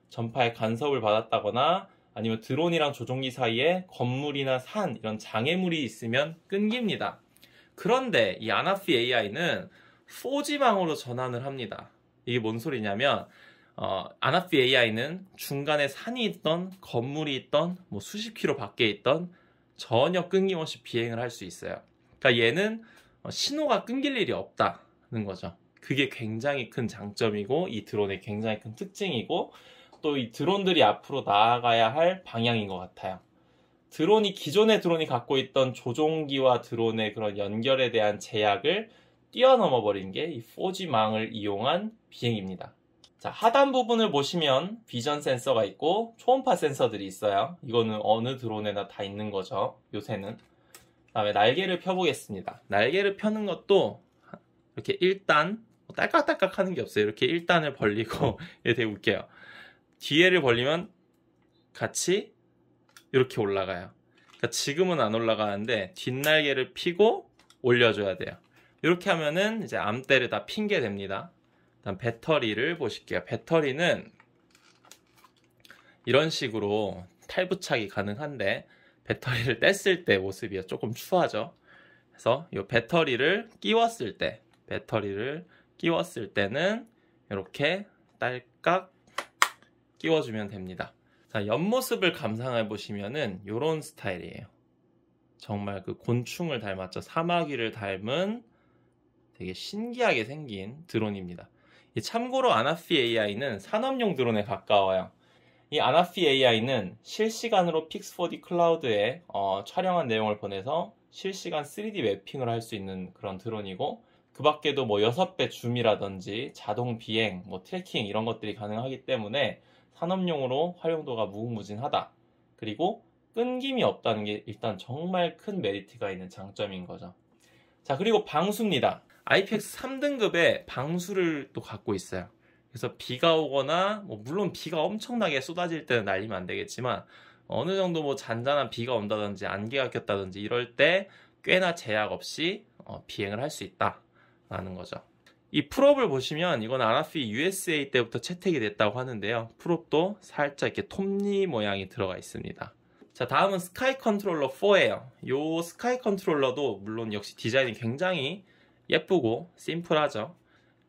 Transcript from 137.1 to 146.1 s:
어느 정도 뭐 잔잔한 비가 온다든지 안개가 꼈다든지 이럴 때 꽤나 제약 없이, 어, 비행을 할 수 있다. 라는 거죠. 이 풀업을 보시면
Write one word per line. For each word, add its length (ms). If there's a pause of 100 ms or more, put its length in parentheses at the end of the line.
어느 300
정도 260
뭐 120
잔잔한 560
비가 240
온다든지 520
안개가 440
꼈다든지 500
이럴 360
때 320 (340)
꽤나 320
제약 380
없이, 540 (120)
어, 280
비행을 340
할 100
수 140
있다. 360 (480)
라는 260
거죠. 220 (540)
이 180
풀업을 400
보시면 540